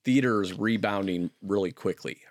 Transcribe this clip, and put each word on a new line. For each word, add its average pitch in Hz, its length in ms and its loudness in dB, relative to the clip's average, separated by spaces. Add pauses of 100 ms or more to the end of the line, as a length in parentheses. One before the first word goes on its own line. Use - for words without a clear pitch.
theaters 117 480 2
rebounding 101 760 0 (120)
really 98 320 0
quickly." - 460 -6 (120)